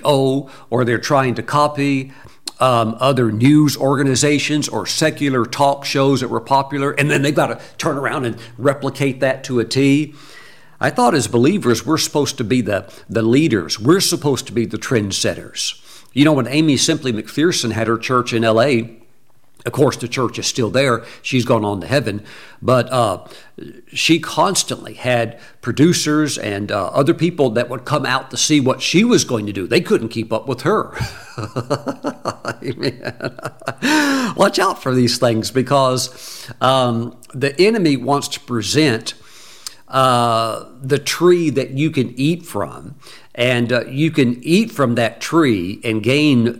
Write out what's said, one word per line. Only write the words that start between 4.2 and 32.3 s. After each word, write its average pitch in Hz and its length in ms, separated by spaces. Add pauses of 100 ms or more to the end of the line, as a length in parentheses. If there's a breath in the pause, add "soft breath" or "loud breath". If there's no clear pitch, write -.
or 104 180
secular 143 600
talk 139 400
shows 139 340
that 123 80
were 117 120
popular, 139 520
and 143 180
then 143 120
they've 143 120
gotta 123 240 (200 loud breath)
turn 147 180
around 131 300
and 110 100 (220 loud breath)
replicate 135 600
that 131 240
to 123 140
a 110 60
T. 139 500 (640 loud breath)
I 135 120
thought 247 240
as 127 140
believers, 120 580
we're 156 100
supposed - 400
to 123 80
be 127 160
the, 101 320 (160 loud breath)
the 117 140
leaders. 113 580
We're 160 200
supposed 147 480
to - 40
be 113 140
the - 100
trendsetters. - 1080 (300 loud breath)
You 143 140
know, 156 80
when 131 120
Amy 147 300
Simply 139 340
McPherson 127 600
had 110 140
her 113 100
church 123 380
in 113 100
L 113 160
A, 117 380 (680)
of 135 80
course, 135 240
the 123 100
church 120 320
is 98 80
still 110 240
there. 123 340 (180 loud breath)
She's 123 220
gone 117 200
on 101 160
to 82 80
heaven. 110 340 (400 loud breath)
But, 120 300
uh, 110 320 (680 loud breath)
she 160 280
constantly 160 760
had 117 460 (200 loud breath)
producers 151 760
and, 101 320
uh, 101 180
other 143 260
people 160 360
that 120 180
would 127 160
come 139 220
out 131 240
to 127 60
see 151 240
what 127 200
she 185 220
was 233 220
going 110 220
to 104 60
do. 95 140
They 151 140
couldn't 135 300
keep 113 220
up 110 140
with 127 140
her. 190 360 (400 loud breath)
<laughs> - 1300